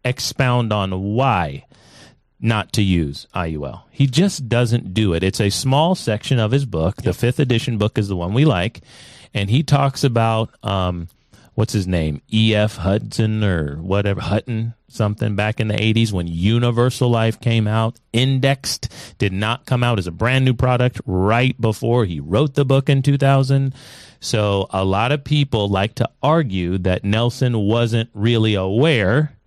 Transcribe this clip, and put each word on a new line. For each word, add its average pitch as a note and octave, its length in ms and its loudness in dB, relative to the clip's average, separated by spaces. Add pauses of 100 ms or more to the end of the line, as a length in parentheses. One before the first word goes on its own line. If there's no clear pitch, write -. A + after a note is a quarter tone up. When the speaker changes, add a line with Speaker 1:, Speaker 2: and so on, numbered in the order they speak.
Speaker 1:
expound B2 640 -2
on F#2+ 300 -2 (100)
why F#2+ 540 0 (760)
not A2 320 0
to G#2+ 100 0
use E2+ 520 0
I F2 140 -4
U D2+ 180 -6
L. C#2 240 -14
He C#3 160 0
just C#3 420 0
doesn't A#2 460 0
do G#2 180 2
it. E2 100 0
It's F#2+ 160 0
a G2+ 120 2
small D3 440 0
section A2+ 440 -2
of A2 120 0
his C#3 140 2
book. F2 320 -2
The - 140 -2
Speaker 2:
Yep. F2 60 -4
Speaker 1:
fifth A#2+ 240 0
edition A#2 360 0
book G#2 220 0
is G2+ 100 -2
the G2 80 -4
one F2 160 -4
we C3+ 140 4
like. G2+ 340 0 (540)
And G2+ 160 -2
he C#3 120 2
talks C#3 400 0
about, A2+ 460 2 (160)
um, F2+ 440 -2 (480)
what's A2 180 -2
his F#2+ 120 0
name? D#2+ 360 -2 (100)
E A2 220 4
F G#2 220 0
Hudson G#2+ 680 -2
or D#2 380 -2
whatever, G2 400 -2
Hutton A2+ 500 -4 (180)
something G#2+ 460 -2
back G#2+ 240 -2
in A2 80 0
the G#2 120 -2
eighties A2 340 2
when F2 120 -2
Universal A#2+ 840 0
Life A2+ 300 0
came A2+ 280 0
out. A2+ 300 -2 (160)
Indexed C3+ 760 -2 (300)
did G2 160 -2
not G#2+ 320 -4
come B2 180 0
out A#2+ 140 0
as F2 80 -4
a E2+ 40 -8
brand B2 360 0
new B2+ 80 2
product B2 500 0
right A2 560 0
before A#2 460 0
he E2 140 -6
wrote A2 340 0
the C#3+ 100 2
book C3+ 240 2
in C3+ 140 2
two C#3 160 2
thousand. C3+ 560 2 (440)
So G2+ 520 0
a F#2+ 160 0
lot G#2+ 260 2
of C#3+ 120 -4
people C3+ 440 0
like G2 280 0
to A#2+ 120 -2 (140)
argue F#2+ 560 0
that F#2 260 -2
Nelson A#2 540 0
wasn't A2+ 560 0
really A2 400 2
aware A2+ 800 2 (100)